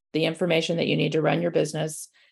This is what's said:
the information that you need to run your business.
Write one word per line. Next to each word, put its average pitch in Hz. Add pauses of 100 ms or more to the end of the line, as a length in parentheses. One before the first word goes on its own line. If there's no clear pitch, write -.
(140)
the 156
information 165
that 160
you -
need 156
to 156
run 160
your 170
business. 156 (240)